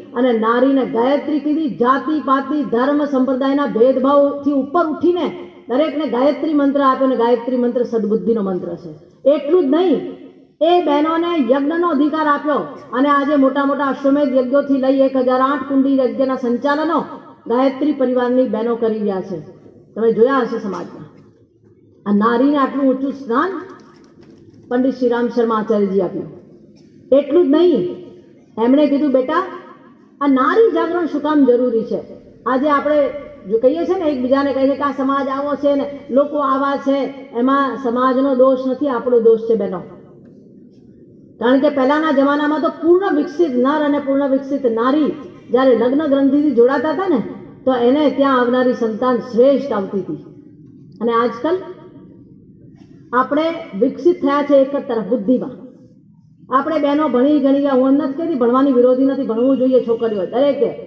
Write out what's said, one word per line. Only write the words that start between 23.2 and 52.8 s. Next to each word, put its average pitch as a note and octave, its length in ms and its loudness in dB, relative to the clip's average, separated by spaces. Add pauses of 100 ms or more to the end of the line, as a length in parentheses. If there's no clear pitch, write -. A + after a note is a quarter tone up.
પંડિત B3+ 280 0
શ્રીરામ A#3+ 320 0
શર્મા A3+ 280 0
આચાર્યજી G3+ 460 0
આપ્યું. E3 300 -6 (800)
એટલું C#4+ 340 4
જ C4+ 40 0
નહીં, D#4 460 2 (680)
એમણે C#4 240 4
કીધું, C#4 240 0
"બેટા, D4+ 320 0 (760)
આ C#4+ 60 0
નારી E4 440 4
જાગરણ E4+ 340 -2
શું C#4 160 -4
કામ D4 240 2
જરૂરી A#3+ 380 2
છે?" F3+ 180 -6 (460)
આજે C4 220 0
આપણે C#4 400 2 (400)
જો A3 80 0
કહીએ D4+ 280 2
છીએ F4+ 100 0
ને, E4 140 -2
એકબીજાને C4+ 440 0
કહીએ C4+ 220 2
કે C#4 80 -6
આ C#4+ 80 0
સમાજ C#4 360 -2
આવો C#4 280 -4
છે C#4+ 200 0
ને - 240 -6 (100)
લોકો D4 280 0
આવા C#4 400 -2
છે, C4+ 560 -4
એમાં C4 500 0
સમાજનો B3+ 520 0
દોષ C4 220 4 (100)
નથી, C4 200 -2
આપણો A#3+ 320 0
દોષ A3 200 6
છે A3+ 160 -2
બહેનો. F#3 240 -4 (1600)
કારણ B3+ 200 4
કે D4 100 4
પહેલાના C#4+ 420 0
જમાનામાં D4 500 2
તો D#4 80 0
પૂર્ણ F#4 460 2
વિકસિત D#4 400 0
નર C#4+ 280 2
અને C#4+ 160 0
પૂર્ણ C#4 300 0
વિકસિત C4+ 360 -2
નારી A#3+ 460 2 (400)
જ્યારે B3+ 240 4
લગ્ન C4 320 0
ગ્રંથિથી C#4 440 2
જોડાતા C4 400 2
હતા F#4 160 -4
ને, C4+ 160 0 (420)
તો C4 80 2
એને B3+ 360 2
ત્યાં C4+ 300 2
આવનારી B3 340 2
સંતાન A#3 440 -2
શ્રેષ્ઠ A#3+ 540 2
આવતી G3 280 -4
હતી. E3 160 -8 (840)
અને A#3 100 -2
આજકાલ A#3+ 460 -2 (1600)